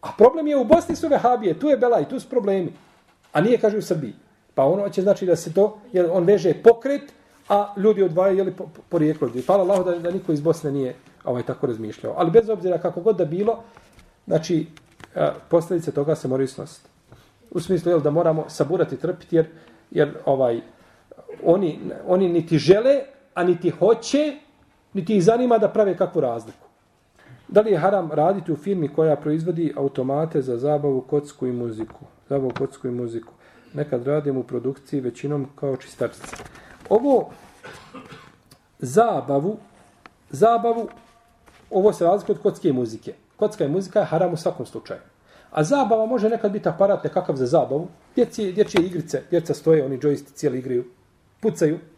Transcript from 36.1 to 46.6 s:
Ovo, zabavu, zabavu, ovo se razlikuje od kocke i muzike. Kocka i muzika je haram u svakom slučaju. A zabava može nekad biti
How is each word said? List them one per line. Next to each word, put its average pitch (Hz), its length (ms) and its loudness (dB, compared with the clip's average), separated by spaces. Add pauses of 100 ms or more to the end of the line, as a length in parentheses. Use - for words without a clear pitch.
Ovo, 240 400 2 (1500)
zabavu, 156 800 0 (720)
zabavu, 226 600 0 (840)
ovo 196 220 4
se 175 100 -2
razlikuje 202 320 2
od - 60 -16
kocke 190 280 0
i 139 40 2
muzike. 113 400 -4 (220)
Kocka 208 300 -2
i 139 40 -2
muzika 190 300 -2
je 180 60 2
haram 170 280 0
u 156 40 -6
svakom 160 280 -4
slučaju. - 340 -14 (520)
A 156 120 0
zabava 220 420 2
može 226 240 0
nekad 226 220 -2
biti 190 180 -2